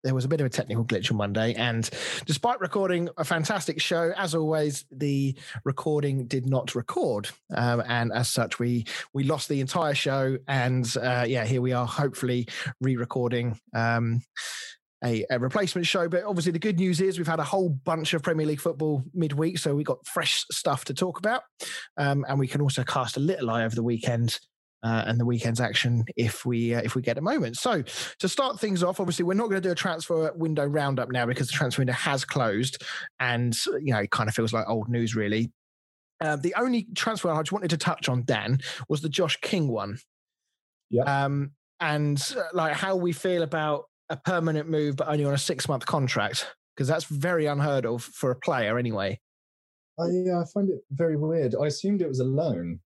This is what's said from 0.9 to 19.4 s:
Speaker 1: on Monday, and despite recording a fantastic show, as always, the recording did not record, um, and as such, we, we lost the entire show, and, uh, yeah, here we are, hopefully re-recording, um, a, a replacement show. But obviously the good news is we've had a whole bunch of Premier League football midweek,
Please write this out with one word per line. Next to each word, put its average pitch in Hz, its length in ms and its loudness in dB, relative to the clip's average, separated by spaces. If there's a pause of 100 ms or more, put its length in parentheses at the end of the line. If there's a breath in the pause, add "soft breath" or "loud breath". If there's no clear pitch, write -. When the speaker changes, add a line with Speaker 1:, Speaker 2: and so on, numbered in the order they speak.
Speaker 1:
on 113 60 2
Monday, 107 360 0
and 113 360 0 (360 loud breath)
despite 226 340 0
recording 180 480 0 (100)
a 160 60 -2
fantastic 165 560 0
show, 170 380 2
as 175 180 -2
always, 156 560 0
the 139 440 0 (280 loud breath)
recording 139 640 0
did 127 240 -2
not 123 260 0
record, 120 540 -2 (260)
um, 120 320 2
and 117 240 0
as 120 160 0
such, - 320 0
we, 120 260 0 (280 loud breath)
we 139 100 0
lost 139 260 0
the 143 120 0
entire 147 340 0
show, 135 420 0 (100)
and, 127 500 2
uh, 123 280 2
yeah, 117 200 0
here 127 160 2
we 127 100 2
are, 123 140 0
hopefully 123 600 0 (340 loud breath)
re-recording, 120 760 0 (160)
um, 117 460 2 (840 loud breath)
a, 113 240 0
a 131 80 2
replacement 170 480 0
show. 170 220 2
But 175 160 0
obviously 180 300 0
the 165 60 -2
good 190 200 0
news 185 220 2
is 190 160 2
we've 165 100 -2
had 165 120 0
a 151 40 0
whole 190 240 2
bunch 156 460 0
of 156 100 0
Premier 156 220 2
League 151 160 0
football 151 420 0 (100)
midweek, 160 440 0